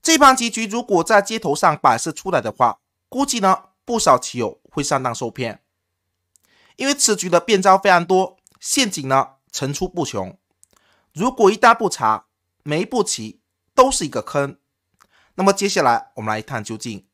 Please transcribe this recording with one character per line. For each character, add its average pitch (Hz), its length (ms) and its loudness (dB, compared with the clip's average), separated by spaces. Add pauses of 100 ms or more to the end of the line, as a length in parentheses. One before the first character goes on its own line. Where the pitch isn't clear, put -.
这 320 160 2
盘 262 180 6
棋 233 140 -4
局 233 160 -6
如 226 160 -4
果 180 200 0
在 202 200 4
街 220 160 -6
头 147 160 -2
上 160 240 2
摆 120 180 2
设 160 140 -6
出 - 180 -10
来 165 100 0
的 110 120 -6
话， 117 260 0 (320)
估 269 160 -4
计 240 140 -6
呢 190 300 0 (140)
不 240 140 -4
少 131 220 4
棋 - 180 -10
友 113 320 -6
会 147 140 -6
上 139 180 -2
当 120 140 -6
受 117 160 -8
骗， 117 320 -10 (1120)
因 262 100 -6
为 277 80 0
此 226 220 0
局 185 120 -8
的 170 120 4
变 202 200 0
招 190 160 6
非 196 140 2
常 175 160 4
多， 185 320 0 (220)
陷 240 320 -2
阱 135 160 -8
呢 135 300 0 (140)
层 143 220 -6
出 180 160 -6
不 170 160 -4
穷。 92 320 -10 (760)
如 240 220 -2
果 208 160 4
一 185 80 0
旦 254 180 6
不 233 140 -4
查， 110 380 -2 (340)
每 151 200 -4
一 226 40 -2
步 240 180 -2
棋 - 380 -8 (320)
都 262 160 6
是 - 160 -4
一 139 40 -6
个 123 120 -6
坑。 139 380 -4 (760)
那 185 100 -2
么 196 80 6
接 196 160 -2
下 190 140 -2
来 120 360 0
我 117 40 -12
们 107 100 -6
来 107 60 -4
一 110 60 -10
探 117 200 -8
究 110 140 -10
竟。 104 360 -14